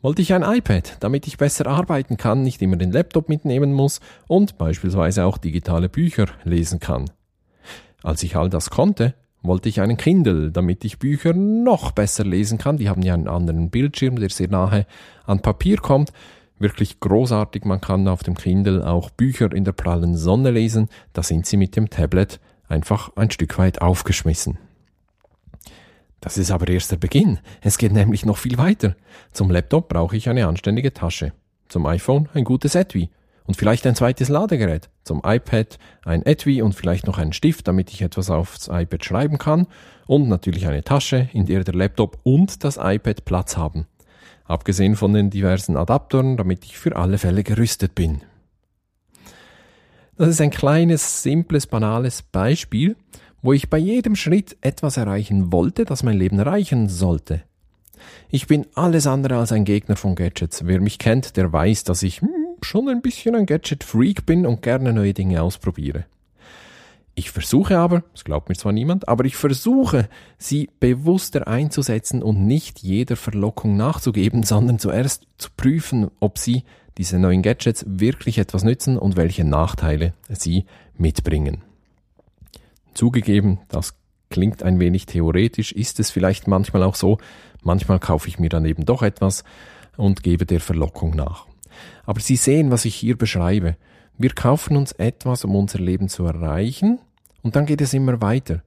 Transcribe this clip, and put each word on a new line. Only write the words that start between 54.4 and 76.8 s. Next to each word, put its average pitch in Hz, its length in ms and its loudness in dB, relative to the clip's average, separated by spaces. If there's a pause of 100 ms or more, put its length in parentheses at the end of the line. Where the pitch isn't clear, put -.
etwas - 360 -2
erreichen 101 540 0
wollte, 92 340 2
das 139 180 -6
mein 110 140 2
Leben 95 220 2
erreichen 135 500 0
sollte. 87 540 -2 (840)
Ich - 180 -2
bin 147 260 2
alles 160 340 2
andere 135 300 0
als 117 140 0
ein 107 140 2
Gegner 104 300 0
von 95 200 -2
Gadgets. 87 500 -4
Wer 90 160 2
mich 101 180 -2
kennt, 120 380 0
der 92 140 2
weiß, 87 320 2
dass 90 200 -2
ich, 92 180 -4
hm, 220 80 0 (320)
schon 254 280 -2
ein 240 120 -2
bisschen 240 340 -2
ein 214 100 2
Gadget-Freak 151 800 0
bin 175 200 4
und 117 160 0
gerne 127 320 0
neue 101 200 2
Dinge 92 280 0
ausprobiere. 82 640 -4 (1120)
Ich - 160 -8
versuche 175 480 2
aber, 170 240 2 (100)
es - 100 -20
glaubt - 260 -6
mir 92 60 -2
zwar 101 180 -2
niemand, 156 340 0
aber 120 180 2
ich 131 100 -2
versuche, 147 720 2 (300)
sie - 320 -4 (100)
bewusster 143 680 0
einzusetzen 127 720 -2
und 101 240 2
nicht 139 340 0
jeder 107 360 -2
Verlockung 107 600 -2
nachzugeben, 113 680 0
sondern 113 340 2
zuerst 113 480 -2 (120)
zu - 200 -16
prüfen, 131 640 0
ob 104 180 -2
sie, 127 260 -2 (340)